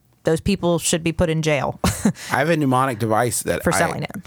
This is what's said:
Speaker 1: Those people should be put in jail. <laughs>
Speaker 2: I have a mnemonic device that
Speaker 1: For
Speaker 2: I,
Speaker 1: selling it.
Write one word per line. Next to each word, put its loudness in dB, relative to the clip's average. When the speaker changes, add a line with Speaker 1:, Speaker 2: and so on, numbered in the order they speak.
Speaker 1:
Those 2
people 0
should -2
be 0
put 0
in -2
jail. -2
<laughs> -2
Speaker 2:
I -2
have 2
a 2
mnemonic 2
device 0
that -2
Speaker 1:
For 0
Speaker 2:
I, 2
Speaker 1:
selling -2
it. -12